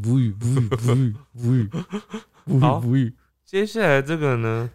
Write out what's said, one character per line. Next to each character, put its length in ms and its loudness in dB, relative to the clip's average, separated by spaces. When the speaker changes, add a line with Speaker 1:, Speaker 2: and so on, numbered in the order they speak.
Speaker 1:
腐 180 2
语， 140 2
腐 260 -2
语， 100 2
腐 260 0
语， 200 0
腐 180 0
语， 160 2
腐 120 0
语， 20 4
Speaker 2:
好， 200 2
Speaker 1:
腐 160 0
语？ 180 0
Speaker 2:
接 200 -2
下 140 -6
来 220 4
这 160 -4
个 180 0
呢， 400 -2